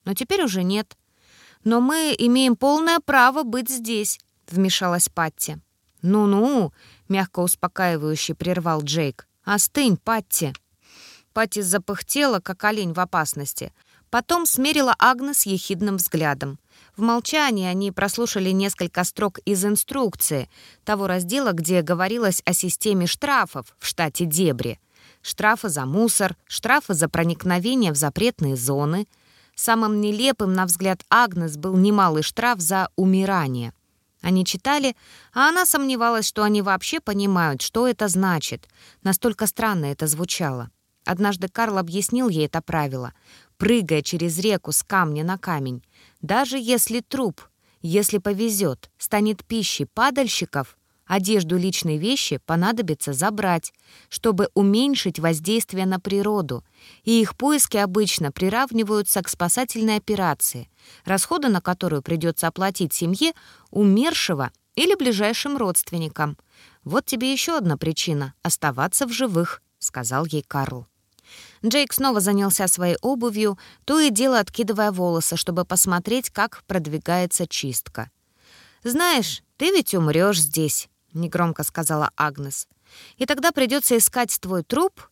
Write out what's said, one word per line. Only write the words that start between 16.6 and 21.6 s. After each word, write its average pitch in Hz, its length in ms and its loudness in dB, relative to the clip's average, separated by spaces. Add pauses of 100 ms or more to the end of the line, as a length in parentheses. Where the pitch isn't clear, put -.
В 202 40 -10
молчании 233 640 0
они 190 240 -2
прослушали 196 600 -2
несколько 190 540 -2
строк - 420 -4
из 196 180 0
инструкции, 208 840 -2 (340)
того 202 220 -2
раздела, 185 460 0
где 170 280 0